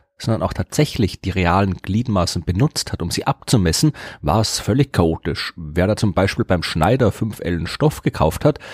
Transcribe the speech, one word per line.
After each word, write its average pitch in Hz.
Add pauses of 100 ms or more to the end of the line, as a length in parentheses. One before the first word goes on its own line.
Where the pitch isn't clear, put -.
(160)
sondern 110
auch 92
tatsächlich -
die 95
realen 90
Gliedmaßen 95
benutzt 104
hat, -
um 87
sie -
abzumessen, 107 (320)
war 85
es -
völlig 127
chaotisch. -
Wer 85
da 107
zum 101
Beispiel 101
beim 87
Schneider 107
fünf -
Ellen 85
Stoff -
gekauft -
hat, 147 (140)